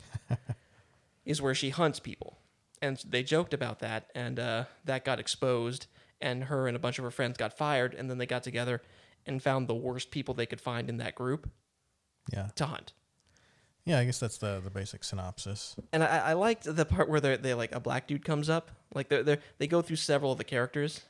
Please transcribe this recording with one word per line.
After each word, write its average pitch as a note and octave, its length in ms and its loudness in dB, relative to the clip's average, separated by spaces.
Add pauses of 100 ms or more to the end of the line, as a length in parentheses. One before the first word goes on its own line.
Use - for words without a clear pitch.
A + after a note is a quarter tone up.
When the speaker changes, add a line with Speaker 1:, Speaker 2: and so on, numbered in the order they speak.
(300)
Speaker 1:
<laughs> - 960 -8
Speaker 2:
is D3 160 -2
where C3 140 2
she C3+ 140 0
hunts D3+ 300 2
people. - 380 -12 (460)
And C#3 140 0
s-, - 60 -16
they B2 200 0
joked D#3 300 2
about A#2+ 260 -2
that, A2+ 340 -6
and, B2 260 -4
uh, A#2+ 260 -2 (200)
that C3 200 -2
got C3 140 0
exposed, B2 680 0 (340)
and B2+ 240 -2
her C3 220 0
and A#2+ 80 0
a A#2+ 40 -4
bunch B2 200 -2
of C3 60 -4
her A#2+ 60 -6
friends B2 260 -2
got A2 200 -2
fired, C#3 380 2
and C3 160 -6
then B2+ 80 -4
they B2 80 -2
got B2 160 -2
together B2 380 -2 (440)
and C3 160 -4
found C3+ 260 2
the A#2 80 0
worst B2 360 -4
people C3+ 240 -4
they A#2 100 0
could A2+ 160 -8
find B2 260 -4
in A#2+ 100 -4
that A#2 180 -6
group B2+ 340 -2 (840)
Speaker 1:
Yeah. G2+ 240 -4
Speaker 2:
to D3 120 -2
hunt. - 260 -10 (920)
Speaker 1:
Yeah, E3 140 4
I A#2+ 60 4
guess B2 120 0
that's A#2 200 -4
the, G2+ 260 -2
the F#2+ 60 -8
basic G2 340 -6
synopsis. F#2+ 720 -6 (160)
Speaker 2:
And D#3+ 120 4
I, D#3+ 160 4
I D3+ 140 2
liked A3 300 2 (100)
the D#3 120 4
part F3 240 4
where D3+ 100 4
they're, C3+ 160 4
they, C3 180 0
like, A#2 220 -2
a B2 60 -4
black B2+ 260 -2
dude D3 160 -2
comes D3 260 0
up. D#3+ 220 0 (220)
Like, C#3 160 -4
they're, C3 140 4
they're, D3 160 4 (180)
they D3 100 0
go E3+ 140 6
through E3 160 -2
several C#3+ 340 4
of A#2+ 60 2
the - 80 -6
characters. C#3 640 0